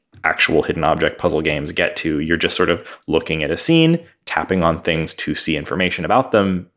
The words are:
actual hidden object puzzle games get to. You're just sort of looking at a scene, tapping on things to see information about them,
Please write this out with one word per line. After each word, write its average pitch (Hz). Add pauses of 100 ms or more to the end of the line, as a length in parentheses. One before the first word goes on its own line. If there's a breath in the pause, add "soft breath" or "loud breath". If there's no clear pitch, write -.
(240)
actual -
hidden -
object 80
puzzle 80
games 73
get 85
to. 76
You're 80
just -
sort 90
of 85 (220 loud breath)
looking 80
at 73
a 82
scene, 165 (200 loud breath)
tapping -
on 82
things 80
to -
see 80
information 87
about -
them, 95